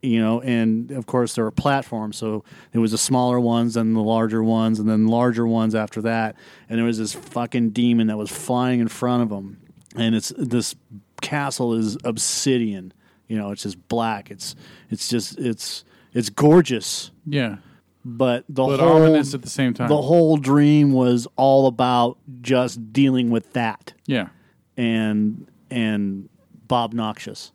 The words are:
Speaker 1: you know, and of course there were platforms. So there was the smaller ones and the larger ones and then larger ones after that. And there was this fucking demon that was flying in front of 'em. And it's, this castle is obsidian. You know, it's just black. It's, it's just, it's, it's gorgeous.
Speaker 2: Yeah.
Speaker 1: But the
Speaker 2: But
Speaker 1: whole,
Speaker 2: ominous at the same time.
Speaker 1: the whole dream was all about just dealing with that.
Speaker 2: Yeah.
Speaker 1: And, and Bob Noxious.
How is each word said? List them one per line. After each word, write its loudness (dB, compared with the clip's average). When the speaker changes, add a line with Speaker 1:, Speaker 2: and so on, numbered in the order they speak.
Speaker 1:
you 0
know, 0
and -2
of -8
course -2
there -2
were -4
platforms. -2
So -6
there 0
was 2
the -2
smaller 0
ones 0
and 0
the 0
larger 0
ones 0
and 0
then 2
larger 2
ones 0
after -4
that. -2
And -4
there 0
was -2
this -6
fucking -4
demon 2
that -2
was -8
flying -2
in 0
front -2
of -4
'em. -12
And 0
it's, -4
this -4
castle -4
is -2
obsidian. -2
You -4
know, -6
it's -12
just -10
black. -4
It's, -14
it's -8
just, -4
it's, -6
it's -2
gorgeous. 4
Speaker 2:
Yeah. -2
Speaker 1:
But 0
the 0
Speaker 2:
But 0
Speaker 1:
whole, 8
Speaker 2:
ominous 4
at -6
the -16
same 0
time. -4
Speaker 1:
the 2
whole 4
dream 6
was 2
all 6
about 2
just -2
dealing 2
with -4
that. -6
Speaker 2:
Yeah. -2
Speaker 1:
And, -2
and -4
Bob -2
Noxious. -8